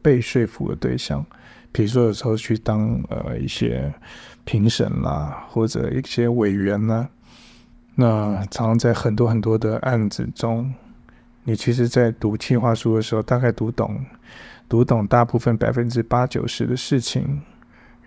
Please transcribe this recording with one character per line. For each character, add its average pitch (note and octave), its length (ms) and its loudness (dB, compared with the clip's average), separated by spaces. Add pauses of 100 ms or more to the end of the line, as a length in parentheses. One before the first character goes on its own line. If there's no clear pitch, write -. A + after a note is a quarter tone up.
被 C3+ 180 4
说 A#2 260 0
服 - 220 -6
的 B2 80 -4
对 B2 220 -2
象。 - 280 -4 (460)
比 A#2 120 0
如 G#2 40 2
说 A#2+ 180 4
有 A2 60 2
时 G2+ 140 -8
候 A2 100 0
去 A2+ 220 -2
当， A2 520 0
呃， - 280 -6
一 C3+ 100 -4
些 C2 460 -2 (500)
评 A2 260 2
审 A2 220 0 (100)
啦， - 480 -4
或 A2+ 160 0
者 A#2+ 260 -4
一 C3 100 -2
些 A#2+ 260 -2
委 A#2 240 2
员 G2+ 360 0
啦， A2+ 200 0 (880)
那 G#2+ 520 2
常 A2+ 200 -4
常 A2+ 100 2
在 A#2+ 140 4
很 A2 240 0
多 A#2 140 2
很 A2+ 100 2
多 A2 180 2
的 A2 200 -2
案 A2+ 320 0
子 A#2 260 -6
中， A#2 380 -2 (680)
你 A2+ 120 0
其 - 160 0
实 A#2+ 160 2
在 A#2+ 240 2
读 G#2+ 240 -2
企 B2 220 0
划 A#2 180 2
书 A2+ 200 0
的 A2 60 2
时 A2 140 -4
候， A2 60 2
大 B2 160 0
概 B2 140 2
读 A2+ 200 -4
懂， G#2+ 320 -4 (640)
读 A#2 160 4
懂 A2+ 240 2
大 A#2+ 160 4
部 A#2 140 0
分 A#2 180 2
百 A2+ 160 2
分 A#2+ 160 0
之 A#2 160 -2
八 B2 240 0
九 - 180 -4
十 A#2+ 200 -4
的 B2 100 0
事 B2+ 240 0
情， C#3 400 -4 (680)